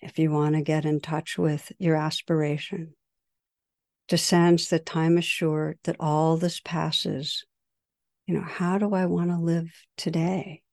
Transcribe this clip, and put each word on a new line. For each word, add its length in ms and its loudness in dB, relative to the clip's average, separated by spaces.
if 160 -6
you 100 4
want 240 2
to 80 2
get 240 0
in 140 0
touch 360 -6
with 440 -2
your 160 2
aspiration, 960 -2
to 100 2
sense 480 4
that 180 0
time 320 2
is 80 0
short, 600 -2
that 140 -2
all 380 2
this 220 -2
passes, 840 -4
you 60 0
know, 100 -4
how 320 -2
do 160 0
I 140 2
wanna 340 0
live 300 0
today? 640 -2